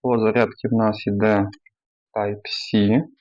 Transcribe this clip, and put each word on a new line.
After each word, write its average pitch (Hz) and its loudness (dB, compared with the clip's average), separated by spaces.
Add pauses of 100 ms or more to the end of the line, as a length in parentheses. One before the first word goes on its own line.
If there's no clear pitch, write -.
По 120 0
зарядці 110 0
в 117 0
нас 110 0
іде 101 2 (640)
Type-C. 104 0 (200)